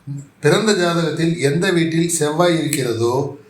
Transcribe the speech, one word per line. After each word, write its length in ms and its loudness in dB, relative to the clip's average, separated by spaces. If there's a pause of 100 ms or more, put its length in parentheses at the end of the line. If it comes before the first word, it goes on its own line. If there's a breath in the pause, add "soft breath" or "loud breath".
(400)
பிறந்த 340 2
ஜாதகத்தில் 640 0
எந்த 320 0
வீட்டில் 380 0
செவ்வாய் 480 0
இருக்கிறதோ 800 -2 (120 loud breath)